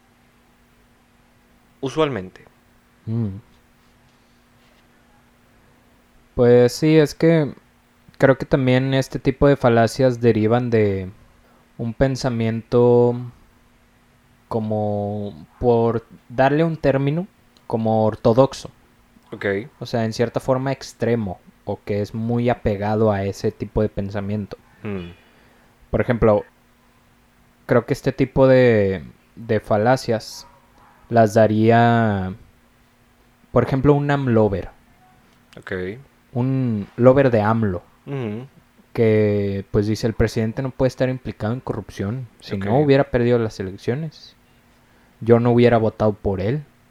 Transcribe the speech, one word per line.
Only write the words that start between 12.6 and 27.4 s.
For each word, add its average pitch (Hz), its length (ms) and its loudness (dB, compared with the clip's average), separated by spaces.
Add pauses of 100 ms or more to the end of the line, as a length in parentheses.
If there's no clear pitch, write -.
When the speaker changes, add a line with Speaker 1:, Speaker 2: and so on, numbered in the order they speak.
Speaker 2:
como, 104 960 -6 (140)
por 117 460 0 (220)
darle 135 360 0
un 165 120 -4
término, 143 500 -2 (400)
como 110 400 0
ortodoxo. 117 640 2 (600)
Speaker 1:
Ok. 107 140 -12 (340)
Speaker 2:
O 123 80 -12
sea, 113 180 -4
en 110 80 -4
cierta 120 280 -4
forma 131 320 -2
extremo, 113 640 -4 (260)
o 101 200 -8
que 101 160 -4
es 104 140 -8
muy 117 340 -2
apegado 110 640 0
a 98 120 -4
ese 98 280 -4
tipo 107 300 -4
de 107 80 0
pensamiento. 101 680 -8 (260)
Speaker 1:
Mm. 95 280 -10 (800)
Speaker 2:
Por 110 100 -2
ejemplo, 110 440 0 (1200)